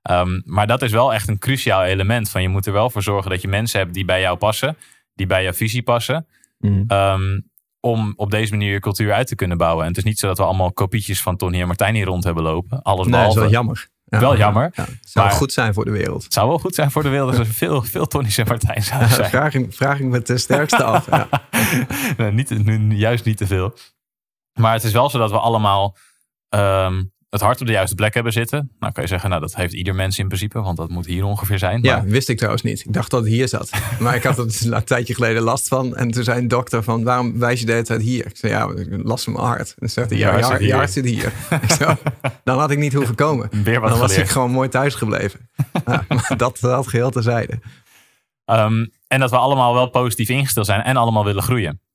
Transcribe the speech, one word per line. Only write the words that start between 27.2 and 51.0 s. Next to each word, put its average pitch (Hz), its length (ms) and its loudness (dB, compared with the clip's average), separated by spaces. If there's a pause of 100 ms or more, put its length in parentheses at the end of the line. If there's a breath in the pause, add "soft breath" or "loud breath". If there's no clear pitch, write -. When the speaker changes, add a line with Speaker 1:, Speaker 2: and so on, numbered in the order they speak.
Speaker 1:
het 98 120 -4
hart 113 200 0
op 120 60 -4
de 113 60 0
juiste 95 220 0
plek 107 180 0
hebben 117 200 0
zitten. 131 460 -2
Nou 104 140 -6
kan 73 100 -6
je 82 60 -6
zeggen, 95 200 -2
nou, 85 120 -2
dat 87 140 -8
heeft 90 180 -4
ieder 92 220 -4
mens 95 240 -2
in 98 80 -2
principe, 101 340 -4
want 90 160 -4
dat 82 120 -8
moet 87 160 -6
hier 90 200 -4
ongeveer 101 340 -2
zijn. 98 220 0
Speaker 2:
Ja, 123 160 4
Speaker 1:
Maar 113 80 -2
Speaker 2:
wist 117 240 0
ik 117 80 0
trouwens 107 260 -2
niet. 107 220 -4
Ik 104 80 -8
dacht - 180 -2
dat 127 120 2
het 107 60 0
hier 120 180 2
zat. - 220 -6 (180)
Speaker 1:
<laughs> - 120 -6
Speaker 2:
Maar 120 160 0
ik 117 80 -2
had 131 140 2
er 117 360 -2
een 110 100 0
tijdje 120 300 0
geleden 113 280 0
last 117 260 0
van. 131 280 -2
En 120 160 -2
toen 120 120 -2
zei 120 160 0
een 120 80 0
dokter 120 360 0
van, 117 200 0
"Waarom 123 360 0
wijs 120 200 0
je 113 60 -4
de 113 60 0
hele 117 120 2
tijd 113 180 -2
hier?" 120 240 -2
Ik 104 120 -14
zei, 107 160 -2
"Ja, 104 220 0
ik - 280 -6
last 113 200 -4
van - 100 -6
mijn 117 120 -4
hart." 117 240 -4
En - 60 -20
toen 117 140 -6
zegt 123 200 -4
hij, 110 80 -2
Speaker 1:
Je 104 80 2
Speaker 2:
"Ja, 95 60 4
Speaker 1:
hart 101 80 4
Speaker 2:
je 117 60 2
Speaker 1:
zit 131 60 2
Speaker 2:
hart, 127 100 0
je 104 60 2
Speaker 1:
hier. - 80 4
Speaker 2:
hart - 160 2
zit 135 140 -2
hier." 113 280 -2 (280)
Ik 113 100 0
zo, 147 240 2 (240)
Speaker 1:
<laughs> - 240 -6
Speaker 2:
"Dan 127 160 0
had 147 120 2
ik 143 60 2
niet 147 160 0
hoeven 123 220 0
komen." 135 340 0 (140)
Speaker 1:
Weer 117 160 4
wat 113 100 2
Speaker 2:
Dan 117 100 4
was 123 120 4
Speaker 1:
geleerd. - 160 2
Speaker 2:
ik - 60 -2
gewoon 123 180 2
mooi 131 180 2
thuis 135 260 0
gebleven. 101 440 -2 (160)
Speaker 1:
<laughs> - 300 -2
Speaker 2:
Ja, 120 220 -2
maar 127 300 0
dat, 120 240 0
dat 123 260 0
geheel 123 240 0
terzijde. 117 480 -2 (840 loud breath)
Speaker 1:
Ehm, 110 400 2 (220)
en 135 120 2
dat 127 100 2
we 123 80 2
allemaal 127 360 4
wel 123 160 2
positief 120 400 0
ingesteld 131 360 0
zijn 107 160 2
en 131 160 0
allemaal 113 280 2